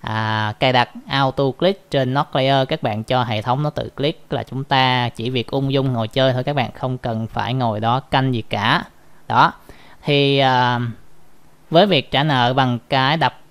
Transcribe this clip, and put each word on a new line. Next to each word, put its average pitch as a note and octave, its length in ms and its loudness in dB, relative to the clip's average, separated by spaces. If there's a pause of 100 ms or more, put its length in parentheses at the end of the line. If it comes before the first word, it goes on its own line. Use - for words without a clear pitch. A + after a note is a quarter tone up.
à, A2 600 -4
cài C3 120 2
đặt B2 180 2 (160)
auto C3+ 380 0 (140)
click G3 320 -2
trên C3 240 -2
Node C#3+ 180 0
Player. C3+ 360 2
Các E3 140 -4
bạn A2 220 -2
cho B2+ 200 0
hệ A2 180 -4
thống C3 200 0
nó D3+ 80 -2
tự A2+ 260 -6
click - 360 -4
là B2 100 -4
chúng C3 220 -8
ta B2+ 440 2
chỉ A2+ 220 -6
việc B2+ 160 -4
ung C3+ 260 -2
dung C3+ 200 0
ngồi A2+ 160 -2
chơi C3 240 2
thôi, B2+ 120 -2
các D3 120 -4
bạn A#2+ 160 -2
không B2+ 260 -6
cần A2+ 280 -4
phải A2 280 -4
ngồi A#2 260 -2
đó A#2+ 200 0
canh C3 340 0
gì A2 80 -4
cả. A#2 420 0 (440)
Đó. C3+ 240 4 (520)
Thì, C#3+ 340 2
à, B2+ 420 2 (920)
với E3+ 160 6
việc E3 240 0
trả C3+ 120 0
nợ B2+ 300 2
bằng B2+ 260 2 (100)
cái C3+ 280 2
đập C3+ 240 -2 (100)